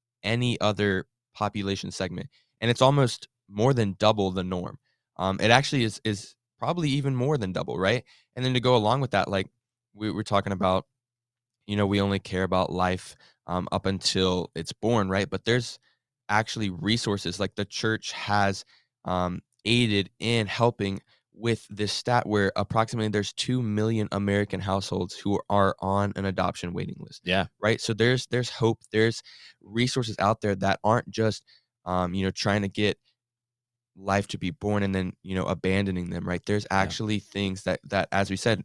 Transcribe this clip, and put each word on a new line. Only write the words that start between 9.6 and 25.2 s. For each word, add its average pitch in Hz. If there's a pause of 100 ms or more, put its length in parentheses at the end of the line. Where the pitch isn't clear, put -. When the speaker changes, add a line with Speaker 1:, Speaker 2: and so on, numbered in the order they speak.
Speaker 1:
we 107
were 95
talking 98
about, 92 (800)
you -
know, 104
we 98
only 98
care 92
about 92
life, 90 (300)
um, 90
up 95
until 92
it's 80
born, 107
right? 95
But -
there's 120 (500)
actually 107
resources, 98
like, 98
the 101
church -
has, 101 (380)
um, 90 (220)
aided 107
in 113
helping 101 (360)
with 110
this 104
stat -
where 101
approximately 110
there's 104
two 127
million 107
American 101
households 95
who 101 (120)